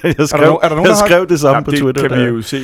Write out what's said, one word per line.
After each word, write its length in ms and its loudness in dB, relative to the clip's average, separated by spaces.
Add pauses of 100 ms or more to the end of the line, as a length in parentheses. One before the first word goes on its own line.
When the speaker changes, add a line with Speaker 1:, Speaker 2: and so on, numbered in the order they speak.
Speaker 1:
jeg 60 0
Speaker 2:
Er 40 0
der 120 -2
Speaker 1:
skrev, 160 -2 (120)
Speaker 2:
no-, 100 -2
er 40 2
der 80 -2
nogen, 100 0
Speaker 1:
jeg 100 4
Speaker 2:
der 40 2
har 80 2
Speaker 1:
skrev 200 2
det 120 0
samme 160 2
Speaker 3:
Jamen, 100 -2
Speaker 1:
på 60 -4
Speaker 3:
det 80 0
Speaker 1:
Twitter, 280 -2
Speaker 3:
kan 100 -2
vi 60 0
Speaker 1:
da 40 0
Speaker 3:
jo 140 -4
se 220 -8